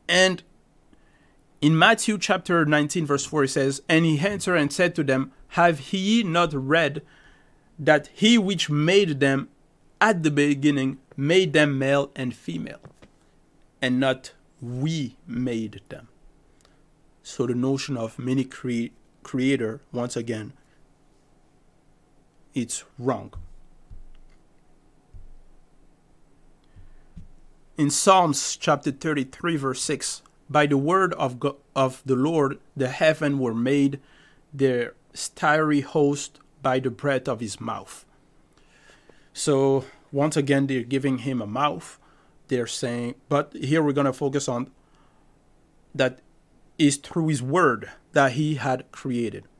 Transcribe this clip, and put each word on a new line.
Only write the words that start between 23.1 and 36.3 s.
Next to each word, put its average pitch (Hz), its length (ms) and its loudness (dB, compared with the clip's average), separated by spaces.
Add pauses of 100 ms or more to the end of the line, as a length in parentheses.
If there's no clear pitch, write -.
In 147 120 2
Psalms 180 680 2
chapter 147 340 0
thirty-three, 151 640 -4
verse 135 260 -4
six, - 400 -6 (260)
"By 147 200 4
the 143 100 2
word 175 380 2
of 127 240 -4
Go-, 139 180 -4 (180)
of 131 300 0
the 131 100 2
Lord, 143 440 0 (180)
the 131 120 -2
heaven 147 500 2
were 120 160 0
made, 139 440 2 (540)
their 127 400 0 (200)
starry 151 680 0
host 143 580 0 (220)